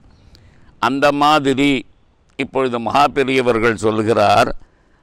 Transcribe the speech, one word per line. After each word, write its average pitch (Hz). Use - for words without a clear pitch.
அந்த 139
மாதிரி 143
இப்பொழுது 131
மகா 135
பெரியவர்கள் 120
சொல்லுகிறார், 107